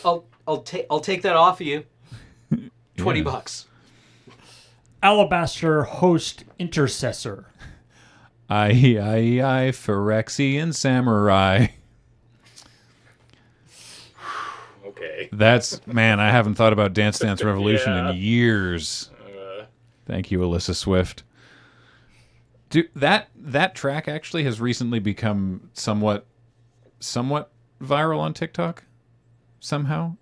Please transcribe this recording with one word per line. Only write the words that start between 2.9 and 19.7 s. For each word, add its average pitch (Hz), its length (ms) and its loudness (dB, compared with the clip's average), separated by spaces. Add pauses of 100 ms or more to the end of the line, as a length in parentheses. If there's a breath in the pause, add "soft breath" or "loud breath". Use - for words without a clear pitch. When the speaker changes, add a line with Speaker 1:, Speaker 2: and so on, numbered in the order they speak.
Speaker 1:
Twenty 170 240 0
Speaker 2:
Yeah. - 40 -2
Speaker 1:
bucks. - 400 -10 (1400 soft breath)
Speaker 3:
Alabaster 170 840 4
Host - 580 0 (160)
Intercessor. 139 880 -4 (1000 soft breath)
Speaker 2:
Aye, 110 540 6
aye, 113 400 2
aye, 131 300 0
Phyrexian 117 1040 -2
Samurai. 104 920 4 (3250 loud breath)
Speaker 4:
Okay. 90 460 -12
Speaker 2:
That's, 113 560 2
man, 113 320 2
I 107 120 4
haven't 107 240 4
thought 113 180 4
about 101 200 0
Dance 104 260 0
Dance 104 240 -2
Revolution 104 500 0
Speaker 4:
<laughs> - 0 -
Yeah. 90 180 -2
Speaker 2:
in 90 60 -4
years. 101 920 0 (160)
Speaker 4:
Uh. 98 380 -16 (420)